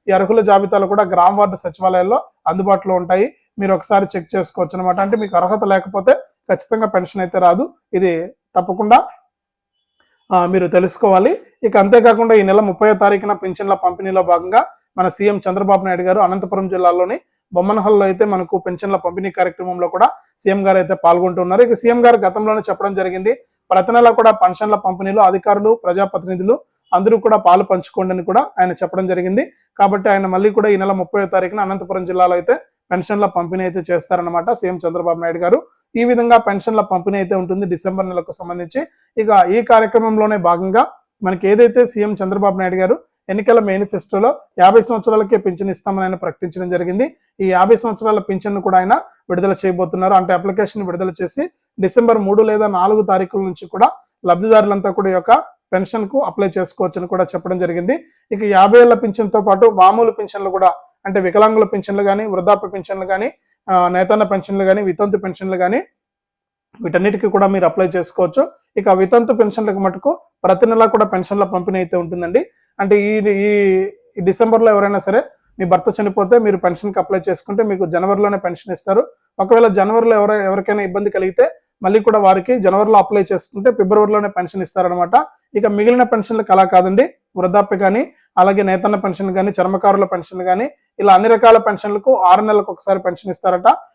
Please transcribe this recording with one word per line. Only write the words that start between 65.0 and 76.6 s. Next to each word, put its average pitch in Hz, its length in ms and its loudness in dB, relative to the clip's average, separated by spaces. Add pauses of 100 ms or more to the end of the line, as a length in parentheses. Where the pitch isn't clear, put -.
పెన్షన్లు 190 400 -8
కానీ, 196 260 -2 (1000)
వీటన్నిటికీ 185 460 -2
కూడా 196 200 2
మీరు 190 180 0
అప్లై 185 220 0
చేసుకోవచ్చు. 180 640 -2 (260)
ఇక 202 120 0
వితంతు 202 440 2
పెన్షన్లకు 208 460 -2
మటుకు 196 400 -4 (240)
ప్రతి 185 220 2
నెలా 226 200 4
కూడా 214 200 2
పెన్షన్ల 202 380 -4
పంపిణీ 185 360 -4
అయితే 180 180 -4
ఉంటుందండి. 175 480 -4 (340)
అంటే 202 220 0
ఈ, 208 280 -2
ఈ, 202 200 0 (680)
ఈ 208 40 -8
డిసెంబర్లో 226 500 2
ఎవరైనా 202 280 0
సరే 196 240 -2 (360)
మీ 190 60 -2
భర్త 180 360 -2
చనిపోతే 208 380 2
మీరు 208 180 0
పెన్షన్కి 180 420 -4